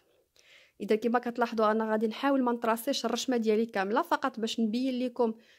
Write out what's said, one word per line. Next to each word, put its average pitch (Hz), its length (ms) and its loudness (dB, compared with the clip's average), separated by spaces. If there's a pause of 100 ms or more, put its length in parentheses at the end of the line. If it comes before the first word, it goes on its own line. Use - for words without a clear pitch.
(800)
اذا 208 140 2
كما 233 240 0
كتلاحظوا 233 520 0
انا 220 200 0
غادي 220 160 0
نحاول 269 360 0
ما 240 80 2
نطراسيش 233 540 -2
الرشمه 240 320 -2
ديالي 220 280 2
كامله، 208 360 0
فقط 285 380 -2
باش 226 200 -2
نبين 240 400 0
لكم 240 340 0 (260)